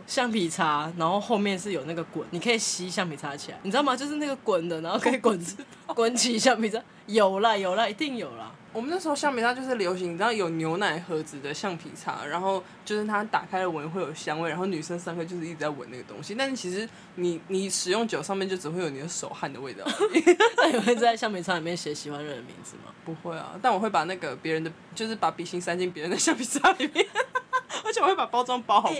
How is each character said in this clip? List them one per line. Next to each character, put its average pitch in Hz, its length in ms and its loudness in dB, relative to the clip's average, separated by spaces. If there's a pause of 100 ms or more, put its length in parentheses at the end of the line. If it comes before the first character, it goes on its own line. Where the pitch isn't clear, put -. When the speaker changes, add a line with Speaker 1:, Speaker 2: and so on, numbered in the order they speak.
Speaker 1:
橡 247 240 0
皮 208 180 2
擦， 156 500 0
然 165 100 4
后 190 100 4
后 208 200 2
面 196 200 0
是 196 140 -6
有 151 120 -2
那 160 100 -6
个 165 100 -4
滚， - 260 -8
你 175 80 -4
可 233 140 2
以 226 60 2
吸 185 320 -4
橡 180 180 -2
皮 147 80 -6
擦 143 180 -8
起 - 160 -12
来， - 120 -14
你 196 80 -2
知 196 60 0
道 285 60 4
吗？ 262 140 4
就 262 100 -6
是 294 100 -4
那 302 100 -2
个 277 100 -2
滚 175 320 0
的， 165 140 -2
然 170 100 -4
后 220 60 0
可 240 100 2
以 262 80 4
滚， 220 160 4
Speaker 2:
我 185 60 0
不 170 60 -6
知 - 120 -8
道。 - 380 -12
Speaker 1:
滚 233 200 4
起 240 240 2
橡 226 220 6
皮 226 80 2
擦。 214 100 -2 (280)
有 202 340 6
啦， 220 160 6
有 190 180 0
啦， 220 140 4
一 208 60 -4
定 262 240 -4
有 170 180 -6
啦。 113 140 -12 (220)
Speaker 2:
我 220 80 -4
们 254 100 -4
那 359 80 0
时 339 100 -2
候 294 60 2
橡 285 220 2
皮 233 40 0
擦 240 140 4
就 262 80 -6
是 262 140 -2
流 185 200 0
行， 175 180 -4
你 - 20 -6
知 180 60 -2
道 233 100 4
有 202 160 0
牛 160 300 0
奶 170 200 2
盒 170 240 -4
子 151 160 -12
的 139 160 -6
橡 185 220 -4
皮 160 180 -12
擦， 127 300 -6
然 151 160 -2
后 190 200 2 (240)
就 208 140 -2
是 214 80 -2
它 208 160 0
打 190 240 0
开 185 140 -2
了 185 100 2
闻 156 180 -4
会 175 140 -4
有 143 100 -4
香 156 280 -4
味， 165 100 0
然 151 80 -2
后 185 80 -2
女 170 160 -2
生 175 160 -6
上 175 160 -6
课 170 100 -4
就 175 140 -8
是 160 80 -6
一 175 40 -8
直 165 60 -10
在 147 120 -2
闻 143 240 -6
那 127 40 -12
个 123 80 -12
东 104 160 -14
西， 170 140 -10
但 269 160 0
是 262 60 -4
其 180 160 -6
实 214 160 -4 (260)
你， 175 320 -2
你 190 240 -2
使 - 200 -2
用 220 180 2
久， 151 120 -2
上 190 160 -2
面 190 120 0
就 190 80 -2
只 180 120 -8
会 175 140 -2
有 160 80 -2
你 135 80 -8
的 143 80 -8
手 - 220 -6
汗 - 240 -6
的 120 80 -12
味 131 140 -8
道。 98 120 -12
Speaker 1:
<laughs> 359 680 6
那 339 160 6
你 247 80 4
会 240 160 4
在 226 200 4
橡 220 160 -2
皮 185 80 -4
擦 180 140 0
里 170 60 0
面 170 160 -2
写 156 180 -6
喜 147 160 -8
欢 143 140 -6
人 151 120 -8
的 117 60 -12
名 127 80 -16 (140)
字 - 100 -16 (100)
吗？ - 80 -16 (120)
Speaker 2:
不 165 180 -8
会 170 140 -6
啊， 139 160 -8 (100)
但 247 100 6
我 190 60 4
会 208 100 2
把 180 160 4
那 185 120 -2
个 156 180 -6
别 156 200 -2
人 160 100 0
的， 160 80 -4 (200)
就 220 140 -4
是 220 80 -4
把 180 160 2
笔 196 140 -8
芯 175 160 -6
塞 175 160 -2
进 180 160 -2
别 151 100 -10
人 160 80 -4
的 - 80 0
橡 - 160 4
皮 - 80 -2
擦 285 300 4
里 - 200 0
面， 392 140 2 (320)
<laughs> - 460 -4
而 440 80 -2
且 466 80 0
我 311 60 6
会 381 100 4
把 269 100 0
包 240 160 2
装 247 200 0
包 208 180 6
好 208 200 2